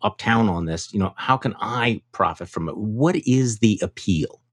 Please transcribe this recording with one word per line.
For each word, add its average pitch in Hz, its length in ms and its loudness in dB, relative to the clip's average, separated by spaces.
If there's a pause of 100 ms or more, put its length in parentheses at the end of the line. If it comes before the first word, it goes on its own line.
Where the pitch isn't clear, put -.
uptown 113 440 2
on 85 180 -2
this, 82 280 -6
you 104 60 0
know, 95 180 0
how 131 200 0
can 120 220 -4
I 117 420 -2 (100)
profit 85 380 -2
from 82 200 -6
it?" - 80 -8
What 117 380 0 (120)
is 127 320 2
the 107 220 4
appeal? - 580 -2 (140)